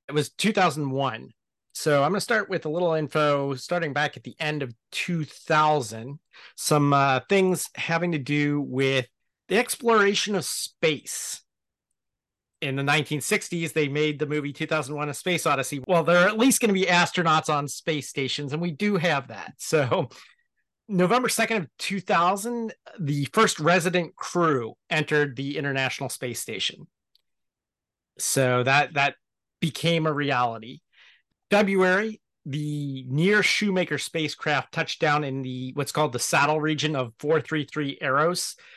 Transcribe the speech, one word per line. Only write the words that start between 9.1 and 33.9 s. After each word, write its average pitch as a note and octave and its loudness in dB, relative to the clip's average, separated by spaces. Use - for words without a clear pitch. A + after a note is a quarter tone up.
the F3+ 0
exploration G#3+ 2
of E3+ -2
space. - -4
In C#3 -4
the C#3 -2
nineteen D3 0
sixties, F3 -4
they D3+ 2
made D3 -2
the D3+ -4
movie C#3+ -4
two D#3+ -8
thousand D3+ -4
one, D3 -6
A C#3+ -6
Space F3 -4
Odyssey. C#3+ -2
Well, F3 4
there E3+ 4
are F3+ 6
at G#3+ 0
least B3+ 4
gonna A3 4
be F#3 2
astronauts E3 2
on D3 0
space D3+ -6
stations, C#3 -6
and D#3 -4
we F3 -2
do G3+ 0
have D3 0
that. G#2+ -14
So D3+ 0
November G#3+ 2
second A3 -2
of D#3 -6
two G3 -6
thousand, G#3 0
the C#3+ -2
first - 2
resident E3+ 2
crew D3 0
entered D3 0
the C#3 -6
International C3+ -4
Space A#2+ -8
Station. - -8
So B2+ 2
that, C#3 2
that C#3 0
became E3 0
a D#3 2
reality. B2+ -2
February, G3 4
the D3 -6
Near F3+ 4
Shoemaker F#3 0